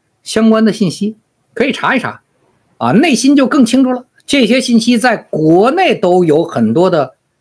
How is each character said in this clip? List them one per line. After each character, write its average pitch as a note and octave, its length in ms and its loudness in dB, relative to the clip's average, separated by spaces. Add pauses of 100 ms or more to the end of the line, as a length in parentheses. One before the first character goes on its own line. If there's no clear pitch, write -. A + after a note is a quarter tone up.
(220)
相 A3 260 0
关 A3 160 2
的 G3+ 80 2
信 F#3+ 180 -2
息， G#3 260 -8 (360)
可 C4+ 140 -2
以 C4 60 -4
查 G3 220 -2
一 C4 40 -2
查， - 240 -10 (560)
啊， A#2 140 -2
内 C4+ 220 2
心 C4+ 220 2
就 C4+ 100 2
更 B3+ 200 2
清 B3+ 180 0
楚 B3+ 80 -2
了。 B3 140 -10 (180)
这 C4+ 220 0
些 B3+ 140 0
信 A#3 200 0
息 A#3+ 160 0
在 A3+ 200 0
国 E3+ 560 0
内 F4 220 0
都 F3+ 300 0
有 D#3 200 2
很 A2+ 280 -2
多 F3 160 0
的 D3+ 280 -2 (240)